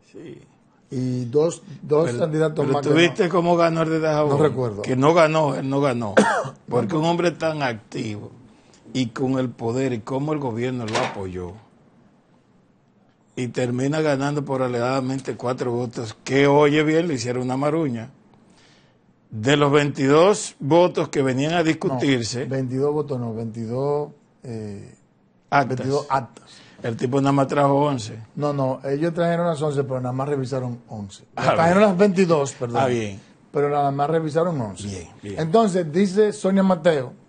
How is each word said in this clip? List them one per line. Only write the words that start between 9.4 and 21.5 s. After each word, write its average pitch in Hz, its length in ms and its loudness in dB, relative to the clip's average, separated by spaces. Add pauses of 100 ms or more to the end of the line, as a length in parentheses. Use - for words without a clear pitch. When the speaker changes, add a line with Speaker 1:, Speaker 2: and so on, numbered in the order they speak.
Speaker 1:
poder 120 420 -4
y 117 60 -4
cómo 135 340 -6
el 156 60 -2
gobierno 120 480 -6
lo 110 100 -4
apoyó 92 560 -6 (1800)
y 127 120 -4
termina 127 520 -2
ganando 143 460 0
por 131 160 -2
alegadamente 127 760 -2
cuatro 123 340 -4
votos, 120 540 -6
que 139 220 4
oye 147 360 6
bien, 156 260 2
le 151 60 -2
hicieron 123 280 -4
una 127 160 -2
maruña. 143 500 -2 (1200)
De 117 280 0
los 147 120 4
veintidós 147 880 4
votos 170 520 2
que 151 100 -2
venían 135 320 0